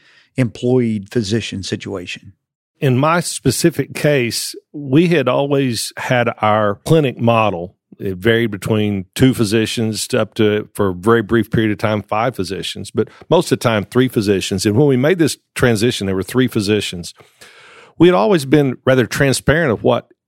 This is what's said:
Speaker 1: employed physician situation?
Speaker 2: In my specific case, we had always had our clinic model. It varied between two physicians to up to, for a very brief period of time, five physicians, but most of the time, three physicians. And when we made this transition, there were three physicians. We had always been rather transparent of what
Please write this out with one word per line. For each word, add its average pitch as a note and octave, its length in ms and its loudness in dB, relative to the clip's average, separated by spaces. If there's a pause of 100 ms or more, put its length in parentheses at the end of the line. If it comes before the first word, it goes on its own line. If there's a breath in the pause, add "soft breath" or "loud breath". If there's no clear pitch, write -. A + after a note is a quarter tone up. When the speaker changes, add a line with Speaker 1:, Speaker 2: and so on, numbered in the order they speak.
(360 soft breath)
Speaker 1:
employed A#2 760 -2
physician G2+ 540 -4
situation? G2 720 -10 (460)
Speaker 2:
In C3 160 2
my D#3 220 2
specific - 760 -2
case, C3 600 -2 (180)
we D3 360 2
had D3+ 180 2
always C#3 680 0
had A#2+ 440 0
our G#2+ 440 2
clinic D3 340 2
model. A2 580 0 (220)
It F#2+ 200 -6
varied A2+ 340 2
between G#2 540 -2 (100)
two C3 180 4
physicians A2 760 -2
to B2 120 -2
up G#2+ 140 -6
to, G#2+ 400 0
for G2+ 160 0
a F#2 40 -6
very A2 280 2
brief G#2+ 280 0
period A2 220 0
of G2 60 -6
time, G#2+ 240 -2
five A2+ 340 -4
physicians, F#2+ 560 -8
but - 160 -2 (200 loud breath)
most E3 220 2
of - 80 0
the - 60 -10
time, A2 200 2
three B2+ 220 0
physicians. G2 580 -2
And G#2 120 2
when D3 100 4
we C3+ 100 2
made D#3 220 0
this D3+ 200 0 (180)
transition, A#2 500 0
there F#2+ 80 -2
were F#2+ 80 -4
three B2+ 240 0
physicians. G2 680 -4 (840 loud breath)
We E3 80 6
had F3+ 80 6
always F#3 300 2
been C3+ 400 2
rather B2+ 220 4
transparent C#3 680 0
of G2+ 100 -4
what B2 300 0 (160)